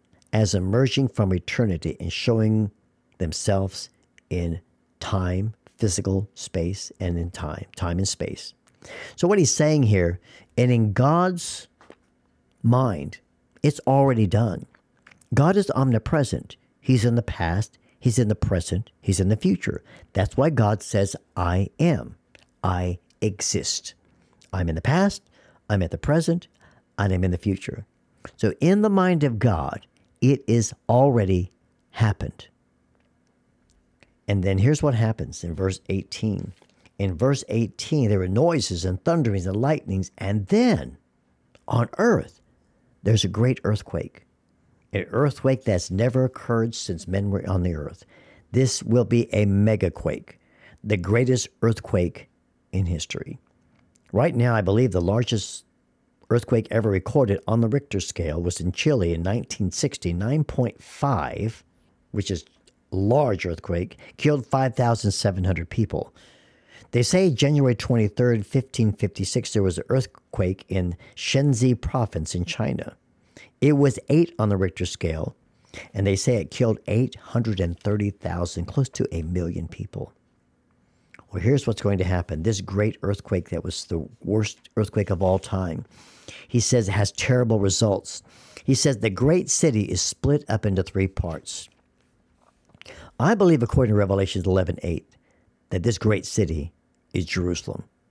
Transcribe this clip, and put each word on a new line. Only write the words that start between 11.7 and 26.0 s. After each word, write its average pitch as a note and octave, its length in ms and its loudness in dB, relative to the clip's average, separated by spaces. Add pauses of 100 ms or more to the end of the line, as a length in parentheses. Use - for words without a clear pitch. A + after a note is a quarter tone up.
mind, A#2 580 0 (420)
it's D3 240 0
already C3 400 4
done. G#2 400 0 (680)
God D#3 240 4
is G3 140 0
omnipresent. B2+ 840 0 (240)
He's B2+ 240 2
in A#2 120 2
the A#2+ 60 2
past, F2+ 560 -4 (220)
he's A#2+ 180 0
in A2 120 2
the G#2+ 60 2
present, - 560 -2 (100)
he's G2 180 0
in F#2 80 2
the G#2+ 80 4
future. - 480 -2 (300)
That's - 240 0
why C#3 120 4
God A2 320 2
says, - 360 -2 (180)
"I F2+ 340 0 (100)
am. C#3+ 360 0 (480)
I F2+ 360 -2 (200)
exist. - 760 -4 (600)
I'm F2 160 -2
in D#2+ 60 -2
the D#2+ 60 -8
past, F#3 400 0 (480)
I'm G2+ 140 2
at E2+ 80 -4
the - 60 -8
present, E3+ 500 0 (500)